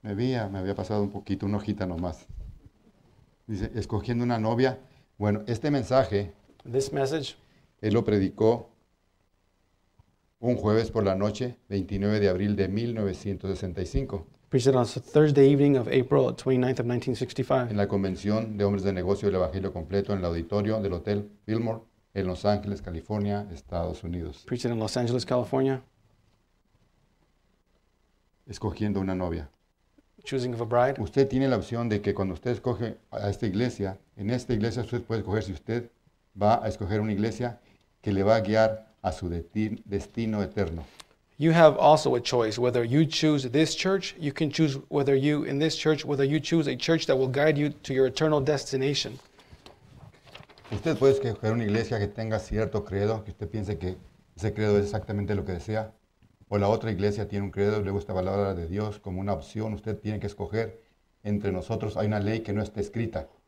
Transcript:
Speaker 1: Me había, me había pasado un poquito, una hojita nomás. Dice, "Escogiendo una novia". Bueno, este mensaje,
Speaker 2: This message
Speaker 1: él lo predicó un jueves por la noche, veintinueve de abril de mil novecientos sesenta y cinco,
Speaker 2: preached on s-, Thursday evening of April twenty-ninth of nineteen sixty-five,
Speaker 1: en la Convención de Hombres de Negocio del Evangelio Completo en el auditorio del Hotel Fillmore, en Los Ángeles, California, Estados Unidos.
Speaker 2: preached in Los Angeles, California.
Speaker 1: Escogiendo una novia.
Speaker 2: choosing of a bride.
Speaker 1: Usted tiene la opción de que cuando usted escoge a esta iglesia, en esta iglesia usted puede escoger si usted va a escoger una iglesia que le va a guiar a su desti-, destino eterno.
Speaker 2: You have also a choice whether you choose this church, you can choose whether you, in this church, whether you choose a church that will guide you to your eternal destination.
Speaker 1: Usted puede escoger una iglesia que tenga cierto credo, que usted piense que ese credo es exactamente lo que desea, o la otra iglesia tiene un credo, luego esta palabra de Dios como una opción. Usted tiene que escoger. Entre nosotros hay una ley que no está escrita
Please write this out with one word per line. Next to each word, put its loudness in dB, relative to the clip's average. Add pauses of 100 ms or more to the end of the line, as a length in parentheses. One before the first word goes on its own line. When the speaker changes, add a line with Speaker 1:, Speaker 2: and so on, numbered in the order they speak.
Speaker 1:
Me -4
había, -2
me -6
había -2
pasado -2
un 0
poquito, -6
una 0
hojita -4
nomás. -6 (1200)
Dice, -4
"Escogiendo -2
una 0
novia". 2 (400)
Bueno, 2
este -2
mensaje, 2 (400)
Speaker 2:
This 0
message -4 (440)
Speaker 1:
él 2
lo 4
predicó 2 (1700)
un 0
jueves 2
por 0
la 2
noche, -2 (100)
veintinueve 0
de 6
abril 0
de 0
mil -2
novecientos -4
sesenta -6
y -4
cinco, -4 (220)
Speaker 2:
preached 4
on 6
s-, -4
Thursday 6
evening 6
of 0
April 2
twenty-ninth 2
of 0
nineteen -2
sixty-five, -2
Speaker 1:
en -2
la 2
Convención -2
de 2
Hombres 2
de 0
Negocio 0
del 0
Evangelio -2
Completo -2
en -2
el -4
auditorio -2
del -2
Hotel -4 (160)
Fillmore, -4 (320)
en -2
Los -6
Ángeles, -2
California, -4
Estados -8
Unidos. -8
Speaker 2:
preached -4
in -2
Los -2
Angeles, -2
California. 0 (2500)
Speaker 1:
Escogiendo -2
una 0
novia. -4 (760)
Speaker 2:
choosing -4
of -4
a -2
bride. 2
Speaker 1:
Usted 2
tiene 2
la 4
opción -2
de 2
que 0
cuando -2
usted -4
escoge -4 (140)
a -2
esta -4
iglesia, -2 (200)
en -4
esta -2
iglesia -2
usted -4
puede -4
escoger -2
si -6
usted -6 (460)
va 4
a -2
escoger -2
una 0
iglesia -4 (420)
que -2
le 2
va 6
a 2
guiar 2 (140)
a -2
su -6
desti-, -4
destino -4
eterno. -4 (540)
Speaker 2:
You 4
have 10
also 6
a 0
choice 0
whether 2
you 4
choose 2
this 2
church, -2
you -4
can -2
choose 0 (100)
whether 2
you, 2
in -2
this 0
church, 0
whether 0
you 2
choose 0
a -2
church 0
that 4
will 2
guide 2
you 0 (140)
to -4
your 6
eternal 2
destination. -2 (1500)
Speaker 1:
Usted -2
puede 6
escoger -2
una 0
iglesia 0
que 0
tenga -4
cierto -2
credo, -2
que -14
usted -8
piense -4
que -6 (380)
ese -4
credo 4
es 4
exactamente -4
lo -2
que -6
desea, -4 (560)
o 0
la 4
otra 0
iglesia -2
tiene -4
un -8
credo, 0
luego -2
esta -8
palabra 0
de -6
Dios -6
como -8
una -2
opción. -6
Usted -8
tiene -6
que -6
escoger. -6 (420)
Entre -2
nosotros -4
hay 0
una 0
ley -2
que -6
no -2
está -8
escrita -6 (200)